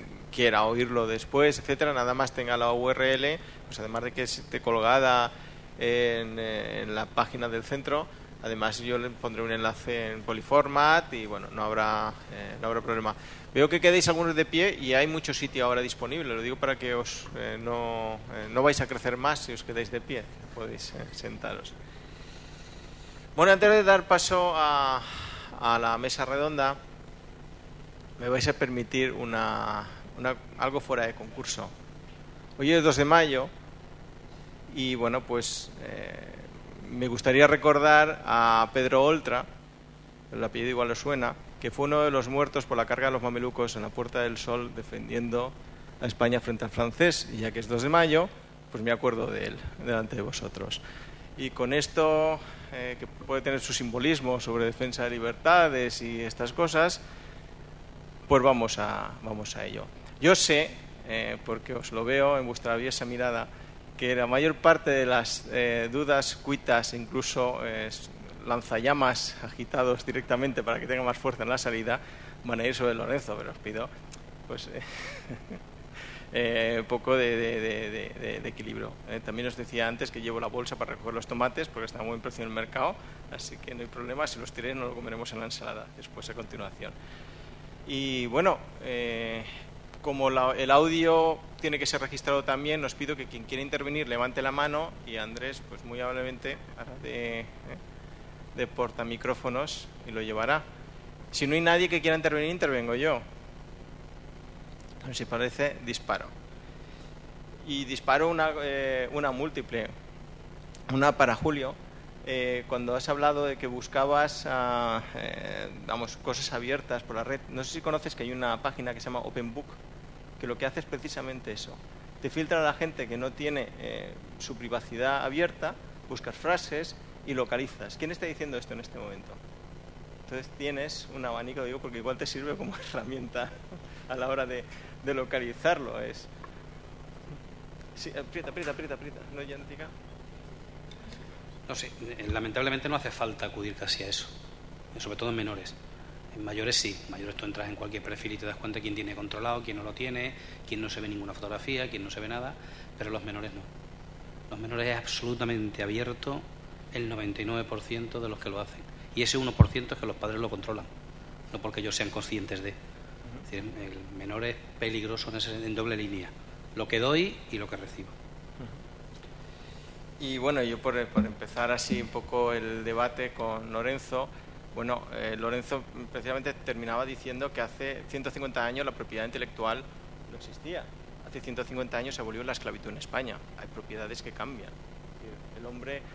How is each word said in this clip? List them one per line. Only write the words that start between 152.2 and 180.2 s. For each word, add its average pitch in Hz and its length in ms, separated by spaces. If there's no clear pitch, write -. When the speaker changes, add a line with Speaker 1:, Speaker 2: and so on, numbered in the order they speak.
Speaker 2:
nada, 123 280
pero 107 140
los 110 120
menores 104 300
no. 101 80
Los 104 100
menores 117 280
es 120 100
absolutamente 117 880
abierto 120 580
el 120 140
noventa 107 360
y - 20
nueve 117 200
por 110 160
ciento 117 380
de 117 100
los 104 100
que - 100
lo 98 100
hacen. - 220
Y 120 80
ese 120 160
uno 131 140
por 139 160
ciento 120 260
es - 60
que 117 80
los 101 80
padres 110 240
lo 117 100
controlan, 104 360
no 110 60
porque 107 220
ellos 104 140
sean 107 140
conscientes 98 540
de. 101 80
Speaker 1:
Ujú. - 60
Speaker 2:
Es - 80
decir, 101 200
el 98 160
menor 104 260
es 117 120
peligroso 110 500
en 110 60
ese, 113 180
en 110 220
doble 110 220
línea, 98 340
lo 110 120
que 117 100
doy 160 400
y 107 80
lo 101 80
que 101 100
recibo. 95 320
Speaker 1:
Ujú. - 2250
Y 131 120
bueno, 139 240
yo 117 160
por, 120 300
por - 180
empezar 113 460
así 123 300
un 113 80
poco 120 440
el 113 300
debate 120 480
con 113 400
Lorenzo, 131 560
bueno, 120 280
eh, 110 240
Lorenzo 120 440
precisamente 131 420
terminaba 117 520
diciendo 131 480
que 123 80
hace 135 480
ciento 139 200
cincuenta 127 360
años 131 200
la 135 60
propiedad 110 340
intelectual 120 580